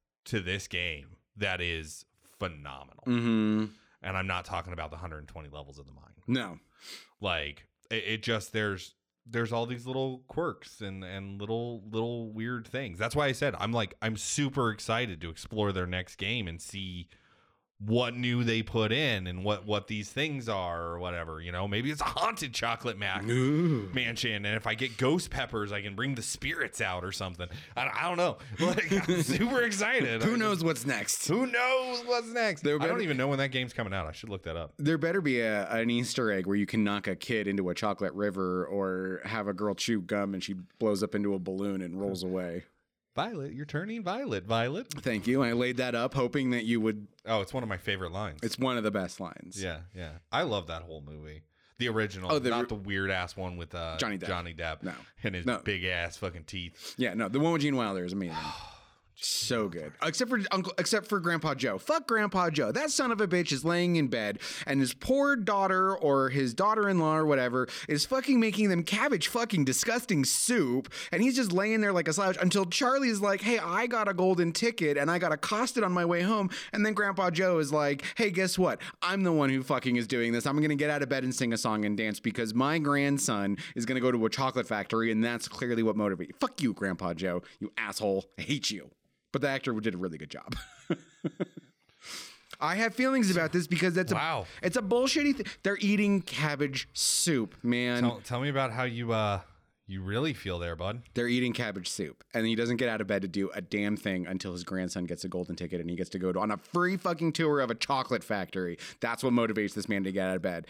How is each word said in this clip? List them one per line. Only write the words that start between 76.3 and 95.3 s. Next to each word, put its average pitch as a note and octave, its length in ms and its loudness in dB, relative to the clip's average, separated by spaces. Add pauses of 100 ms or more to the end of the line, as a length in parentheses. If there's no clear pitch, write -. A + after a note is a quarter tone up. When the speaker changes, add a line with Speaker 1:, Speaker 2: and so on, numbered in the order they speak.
Speaker 2:
And G#3 100 2
then G#3+ 120 4
Grandpa G3 340 2
Joe F3 300 4
is C#3+ 120 2
like, D3 320 2 (140)
"Hey, G#3+ 140 2
guess F3+ 260 2
what? D#3 240 4 (220)
I'm F#3+ 180 2
the F3 120 4
one C#3+ 180 6
who C3+ 100 2
fucking C3 360 2
is A#2 100 0
doing A#2 240 2
this. A#2 160 2
I'm C#3+ 120 2
gonna D3+ 140 4
get D3 160 2
out C#3+ 140 0
of B2 60 -2
bed C3+ 140 0
and B2+ 120 0
sing A#2 180 2
a A2 40 0
song G#2+ 280 0
and G#2 100 0
dance G#2+ 240 -2
because A2+ 360 -2
my D3 240 4
grandson C#3+ 800 2 (180)
is A#2 100 -2
gonna B2+ 160 0
go B2+ 100 4
to A2+ 140 4
a G#2+ 60 2
chocolate C3 360 -2
factory, A2+ 440 0
and A2 120 4
that's A#2+ 240 -2
clearly A#2+ 360 0
what G#2+ 120 4
motivates." G2 440 0
Fuck - 240 -2
you, A2 100 2
Grandpa F2+ 400 -2
Joe. F2+ 300 -2 (160)
You G#2 180 -8
asshole. G2+ 480 0 (140)
I - 20 -8
hate B2 300 -2
you. D#2+ 180 -10 (440)
But C3 100 -2
the C#3 40 0
actor C3+ 320 -2
did G#2+ 140 0
a F2+ 40 -6
really F2+ 200 -4
good D2+ 120 -12
job. - 280 -10 (320)
<laughs> A#3 60 2 (1600)
I D#3+ 160 0
have A3 180 0
feelings B3+ 420 4
about E3 160 2
this F3 140 2
because F3 300 2
that's F3+ 160 2
a, - 40 2
Speaker 1:
Wow. C3+ 300 0 (160)
Speaker 2:
it's F3+ 160 0
a A#3 60 0
bullshitty C4+ 540 4